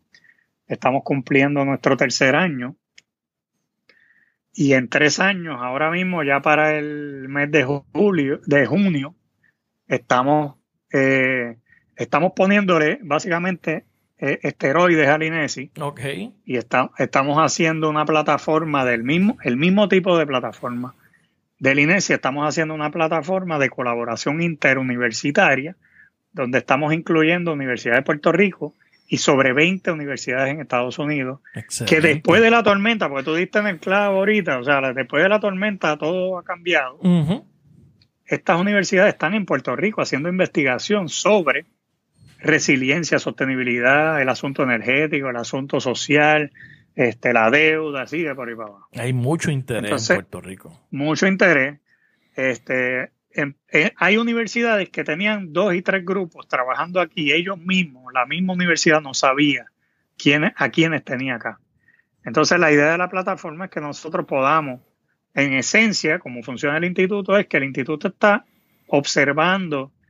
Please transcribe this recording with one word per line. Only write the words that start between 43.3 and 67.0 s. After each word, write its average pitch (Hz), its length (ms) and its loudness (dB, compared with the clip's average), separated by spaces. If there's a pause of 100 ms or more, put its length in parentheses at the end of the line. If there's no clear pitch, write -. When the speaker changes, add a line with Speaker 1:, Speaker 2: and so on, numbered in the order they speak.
Speaker 1:
el 131 80 2
asunto 139 340 -4
energético, 135 640 0
el 123 60 -6
asunto 135 440 -4
social, 151 720 2 (440)
este, 120 380 0
la 113 160 4
deuda, 151 560 0
sigue 147 300 -6
por 127 120 -10
ahí 117 80 -10
para 110 140 -12
abajo. 101 180 -20 (100)
Speaker 2:
Hay 123 160 -2
mucho 135 380 0
interés 127 300 -4
en - 40 -6
Speaker 1:
Entonces, 113 320 0
Speaker 2:
Puerto - 240 -12
Rico. 92 380 -18 (120)
Speaker 1:
mucho 147 360 0
interés. 160 520 2 (560)
Este, 127 760 -4 (220)
en, 143 260 -6 (120)
en, 156 280 2
hay 185 200 2
universidades 233 720 -2
que - 140 -8
tenían 185 500 -4
dos 185 200 2
y 180 80 -2
tres 190 240 -2
grupos 180 420 -6
trabajando 143 540 -2
aquí, 156 320 -2
ellos 175 240 -2
mismos, 160 560 -4
la 127 140 2
misma 180 260 -2
universidad 170 480 2
no 139 140 -12
sabía 135 500 2 (520)
quiénes, 151 380 2
a 135 140 0
quiénes 160 340 0
tenía 131 320 -6
acá. 113 240 -10 (640)
Entonces, 151 360 2
la 165 120 4
idea 147 200 6
de 165 60 0
la 180 120 -4
plataforma 185 560 -8
es 185 60 -16
que 170 100 -10
nosotros 156 440 -8
podamos, 139 560 0 (520)
en 139 200 0
esencia, 170 680 0
como 123 240 -12
funciona 143 340 -4
el 170 80 -2
instituto, 190 520 0